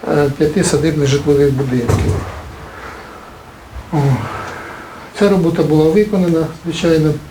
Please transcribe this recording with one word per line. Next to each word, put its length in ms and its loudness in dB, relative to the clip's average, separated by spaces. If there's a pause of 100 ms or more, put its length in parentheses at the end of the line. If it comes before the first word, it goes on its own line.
(120)
е, 260 2
п'яти 260 2
садибних 440 0
житлових 460 4
будинків. 600 0 (1800)
О, 40 0 (1200)
ця 100 6
робота 340 2
була 260 4
виконана, 580 2 (160)
звичайно. 500 2 (160)